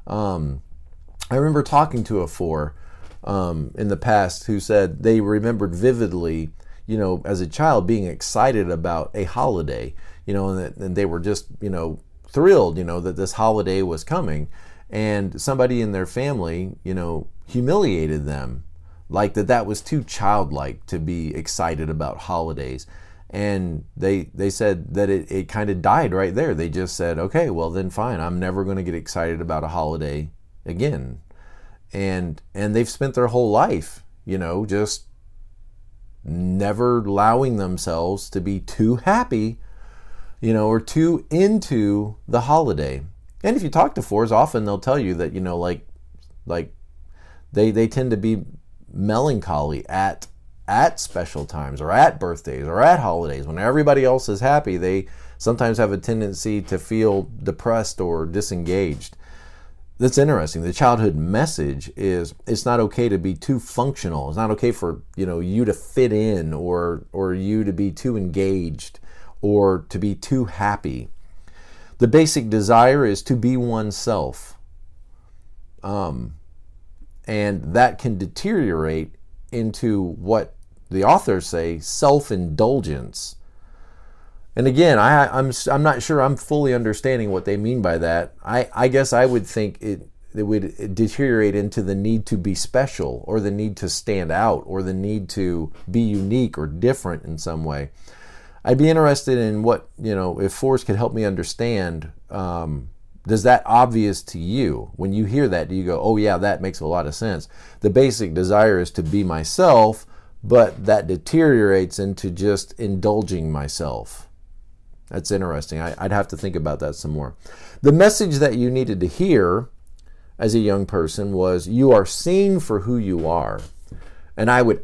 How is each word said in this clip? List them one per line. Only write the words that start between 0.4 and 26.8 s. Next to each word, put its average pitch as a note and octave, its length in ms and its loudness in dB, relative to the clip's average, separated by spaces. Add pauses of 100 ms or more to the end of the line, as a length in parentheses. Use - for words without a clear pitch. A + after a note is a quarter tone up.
I B2 60 2
remember D3 260 2
talking D3 400 2
to G#2 160 0
a F2 80 -2
four, D#2 480 -4 (480)
um, F2 500 -4
in A2 140 -2
the G2+ 100 0
past G2+ 480 0
who G#2+ 140 -2
said F#2+ 420 2
they A2+ 180 6
remembered G#2 540 0
vividly, F2 800 0 (340)
you A2 120 -2
know, F#2+ 280 0
as F#2 160 -2
a F2+ 60 -4
child A#2 400 2
being G#2+ 180 2
excited G#2+ 640 0
about E2 460 -2
a G2+ 80 -2
holiday, E2 720 -2 (320)
you G2+ 80 -4
know, G2 140 0
and, F#2+ 100 -2
that, F2 180 -8
and F#2 180 -6
they G2+ 100 2
were E2+ 140 -2
just, G2 280 -4 (120)
you G#2 120 -4
know, E2 280 -4 (300)
thrilled, C#3 480 6
you F2+ 60 -2
know, E2+ 160 -4
that F2+ 160 -4
this F#2+ 180 -4
holiday G#2 480 2
was E2 220 -4
coming, F2 440 -2 (440)
and G#2 500 -2
somebody B2+ 400 2
in A2 100 -2
their F#2+ 140 -2
family, F#2+ 760 -4
you F#2 100 -6
know, E2+ 340 -4 (200)
humiliated G#2 800 0
them, C2+ 360 -8 (460)
like G2 240 0
that G2 140 -2
that A#2+ 180 2
was G2+ 160 -6
too D3 220 -2
childlike D#2+ 840 -2
to F2+ 140 -6
be D#2+ 360 -6
excited D#2+ 540 -4
about D2+ 300 -6
holidays. D#2 680 -6 (440)
And F#2+ 560 -4 (100)
they, F#2+ 380 0
they G2 160 -2
said F#2+ 440 -2
that F#2+ 160 2
it, G2 220 0
it F#2+ 180 -4
kinda G#2 260 -2
died F#2+ 380 2
right F#2+ 200 0
there. C3 200 0
They E2 160 -2
just F2 260 -4